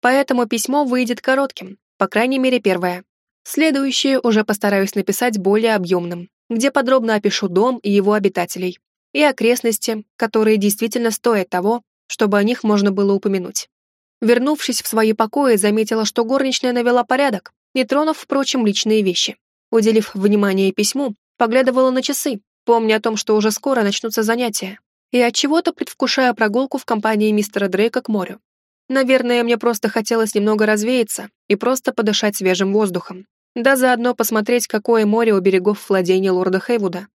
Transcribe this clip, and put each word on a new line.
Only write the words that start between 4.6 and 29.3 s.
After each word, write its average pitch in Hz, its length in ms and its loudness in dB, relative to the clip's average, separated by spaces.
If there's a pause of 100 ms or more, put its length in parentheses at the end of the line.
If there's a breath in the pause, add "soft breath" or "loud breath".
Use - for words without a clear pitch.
написать 208 460 -2
более 214 340 2
объёмным, 175 560 -2 (180)
где 233 220 0
подробно 247 460 2
опишу 202 320 -2
дом 214 320 0
и 208 100 -6
его 202 240 2
обитателей, 185 640 -2 (360)
и 294 100 2
окрестности, 233 800 0 (120)
которые 220 420 2
действительно 214 520 0
стоят 214 400 0
того, 202 320 -2 (240)
чтобы 208 320 0
о 202 60 4
них 233 200 0
можно 202 280 2
было 196 220 0
упомянуть. 190 540 -4 (540)
Вернувшись 240 640 0
в - 40 -8
свои 220 260 2
покои, 233 420 2
заметила, 214 500 0
что 233 180 -2
горничная 262 480 -2
навела 240 320 2
порядок, 262 480 -2 (220)
не 262 100 2
тронув, 302 360 0
впрочем, 269 440 -2
личные 214 380 2
вещи. 180 360 -2 (340)
Уделив 220 420 2
внимание 196 580 2
письму, 220 440 -2 (220)
поглядывала 254 520 2
на 254 140 -2
часы, 269 380 -4 (220)
помня 226 340 2
о 214 40 -2
том, 220 160 -2
что 214 180 0
уже 214 140 2
скоро 247 320 -2
начнутся 214 400 -2
занятия, 220 560 -2 (340)
и 247 80 2
отчего-то 294 540 0
предвкушая - 600 -2
прогулку 233 440 -2
в - 80 -8
компании 214 460 0
мистера 208 360 -2
Дрейка 208 340 -2
к - 80 -16
морю. 196 300 -4 (500)
Наверное, 247 540 2